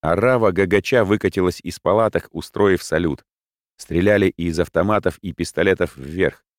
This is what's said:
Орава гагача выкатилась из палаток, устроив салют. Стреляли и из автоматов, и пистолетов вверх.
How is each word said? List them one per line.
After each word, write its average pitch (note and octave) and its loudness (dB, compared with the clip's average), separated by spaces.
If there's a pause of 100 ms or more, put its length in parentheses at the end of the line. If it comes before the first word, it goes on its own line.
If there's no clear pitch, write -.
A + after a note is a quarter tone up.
Орава G#2+ 2
гагача G2 2
выкатилась F#2+ 0
из E2+ -10
палаток, G2+ 0
устроив F#2 0
салют. D#2+ -4 (520)
Стреляли G2 2
и E2+ -6
из E2 -4
автоматов, F#2 0
и F2+ -12
пистолетов F2 -2
вверх. D2+ -4 (140)